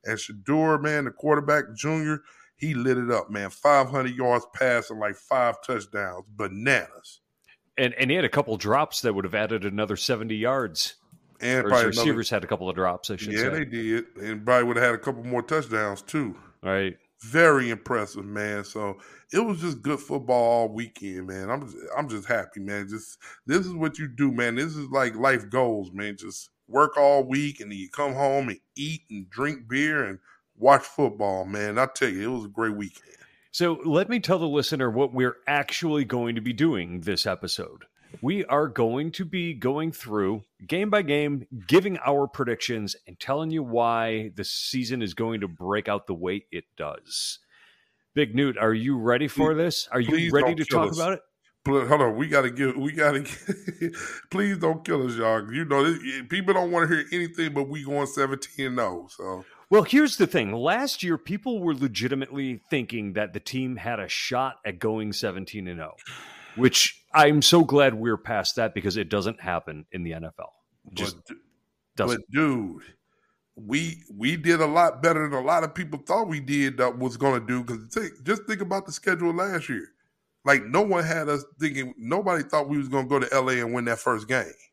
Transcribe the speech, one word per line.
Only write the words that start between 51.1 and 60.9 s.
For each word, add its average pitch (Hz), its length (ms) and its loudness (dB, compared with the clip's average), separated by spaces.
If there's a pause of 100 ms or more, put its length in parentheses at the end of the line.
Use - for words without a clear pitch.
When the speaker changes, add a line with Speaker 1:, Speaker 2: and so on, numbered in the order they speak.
Speaker 2:
it? - 80 -6 (420)
Speaker 1:
Pl-, 135 240 2
hold 147 140 6
on, 113 160 4
we 156 100 0
gotta 139 240 4
give, 127 240 0
we 165 160 -2
gotta 147 280 2
<laughs> - 600 -8
give, - 500 -6
please 196 280 0
don't 160 260 0
kill 143 240 0
us, 120 80 -4
y'all. 110 380 2
You 156 100 -2
know, 143 260 4
this, 131 380 -4
people 185 260 0
don't 180 180 2
wanna 165 160 4
hear 156 260 2
anything 170 400 -2
but 139 160 -2
we 147 140 -8
going 143 240 -2
seventeen 135 580 -2
and 123 140 -2
oh, 90 300 -2
so. 95 360 -10 (240)
Speaker 2:
Well, 202 140 8
here's 277 340 4
the 196 100 4
thing. 110 240 0
Last 175 500 -2